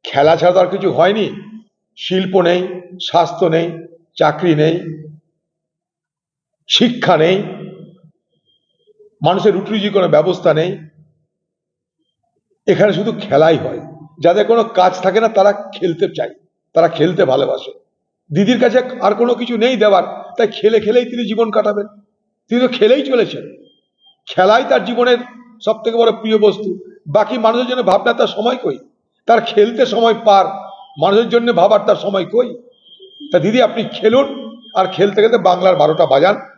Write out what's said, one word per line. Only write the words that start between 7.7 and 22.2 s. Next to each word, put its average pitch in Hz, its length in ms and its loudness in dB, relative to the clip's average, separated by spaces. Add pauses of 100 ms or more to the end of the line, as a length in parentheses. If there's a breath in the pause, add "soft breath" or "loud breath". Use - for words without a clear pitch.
মানুষের 180 320 2
রুটি 202 160 -6
রুজির 208 220 -4
কোনো 185 160 0
ব্যবস্থা 160 460 2
নেই। 180 240 -2 (1900)
এখানে 190 260 2
শুধু 214 280 -4
খেলাই 156 360 2
হয়। 98 240 -8 (400)
যাদের 180 260 2
কোনো 226 180 2
কাজ 185 360 0
থাকে 196 200 0
না, 220 80 0
তারা 202 240 2
খেলতে 170 640 -6
চায়, 120 140 -6 (420)
তারা 165 160 4
খেলতে 170 360 0
ভালোবাসে। 131 460 -2 (640)
দিদির 208 280 2
কাছে 247 180 2 (220)
আর 208 140 2
কোনো 240 200 0
কিছু 233 220 -6
নেই 240 200 0
দেওয়ার, 196 260 4 (360)
তাই 233 140 2
খেলে - 280 0
খেলেই 233 240 0
তিনি 240 200 -6
জীবন 220 260 -2
কাটাবেন। 208 360 -2 (640)